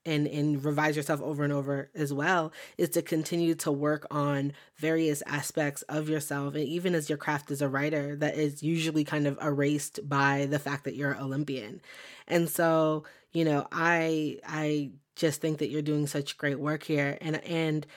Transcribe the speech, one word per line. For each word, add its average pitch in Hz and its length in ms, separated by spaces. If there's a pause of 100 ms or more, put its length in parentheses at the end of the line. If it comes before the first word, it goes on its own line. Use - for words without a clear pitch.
and, 151 200
and 147 380
revise 151 320
yourself 147 260
over 147 220
and 143 80
over 139 420
as 147 180
well 160 400 (260)
is 175 120
to 165 120
continue 165 540
to 165 140
work 147 400
on 143 420 (240)
various 160 500
aspects 143 560
of 151 260
yourself. 143 460
And 151 100
even 175 300
as 151 140
your 151 100
craft 147 320
as 143 120
a 139 60
writer, 143 480
that 151 200
is 147 260
usually 156 420
kind 147 220
of 139 140
erased 143 680
by 139 420
the 147 80
fact 143 260
that 135 100
you're 139 180
an 131 100
Olympian. 135 580 (460)
And 170 240
so, 160 540 (280)
you 165 120
know, 147 280
I, 165 720
I 151 460 (240)
just 156 240
think 156 180
that 151 120
you're 151 100
doing 147 260
such 143 300
great 143 220
work 151 240
here. 143 400
And, 156 220
and 156 420 (100)